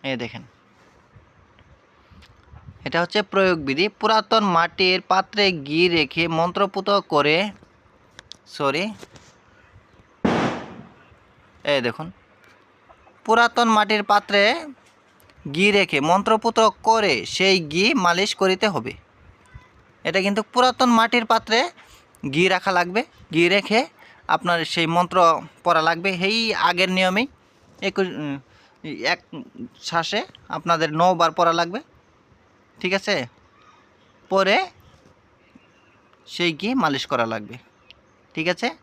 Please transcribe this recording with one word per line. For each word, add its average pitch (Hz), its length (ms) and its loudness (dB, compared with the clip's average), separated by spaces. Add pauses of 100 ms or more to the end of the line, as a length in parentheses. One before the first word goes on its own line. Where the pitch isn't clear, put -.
এই 135 140 -6
দেখেন, 117 260 -10 (2500)
এটা 143 160 -4
হচ্ছে 175 180 0 (120)
প্রয়োগ 190 340 2
বিধি। 135 200 0 (120)
পুরাতন 220 460 2 (120)
মাটির 180 440 2 (100)
পাত্রে 190 340 0 (240)
ঘি 156 220 0
রেখে 165 340 0 (160)
মন্ত্রপুত 190 500 -2 (240)
করে, 147 240 4 (1160)
সরি, 147 320 -2 (2750)
এই 143 160 2
দেখুন, 120 260 -6 (1160)
পুরাতন 233 440 2
মাটির 214 420 2
পাত্রে 202 300 2 (1040)
ঘি 165 260 0
রেখে 190 300 2
মন্ত্রপুত 214 580 2 (240)
করে 214 300 2 (160)
সেই 190 280 2 (140)
ঘি 180 140 0 (180)
মালিশ 175 320 0
করিতে 190 340 0
হবে। 127 240 -6 (1120)
এটা 165 160 0
কিন্তু 202 200 -2 (120)
পুরাতন 247 440 2
মাটির 226 280 2
পাত্রে 226 340 0 (640)
ঘি 151 240 0
রাখা 185 240 0
লাগবে। 180 300 0 (300)
ঘি 165 180 2
রেখে 202 300 0 (500)
আপনার 175 280 0 (160)
সেই 165 220 0
মন্ত্র 175 220 0 (460)
পড়া 160 180 2
লাগবে, 170 360 -2
সেই 196 200 -2 (320)
আগের 180 220 0
নিয়মেই 185 360 0 (520)
একুশ, 190 280 -2 (140)
উম, 143 140 -8 (760)
এক - 60 -4 (680)
শ্বাসে 170 340 -4 (280)
আপনাদের 160 400 -2 (100)
নবার 170 380 2
পড়া 170 160 2
লাগবে, 170 260 -2 (1000)
ঠিক 185 140 -4
আছে? 196 220 -2 (1160)
পরে 185 240 2 (1700)
সেই 175 300 -2
ঘি 202 180 -4
মালিশ 156 360 0
করা 120 140 0
লাগবে, 110 300 -8 (800)
ঠিক 160 140 -4
আছে? 180 180 -4 (160)